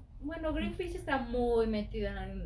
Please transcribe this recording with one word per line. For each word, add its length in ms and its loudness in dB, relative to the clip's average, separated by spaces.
Bueno, 320 -2
Greenpeace 440 -2
está 200 0
muy 500 4
metido 420 0
en 60 -4
la, 80 -4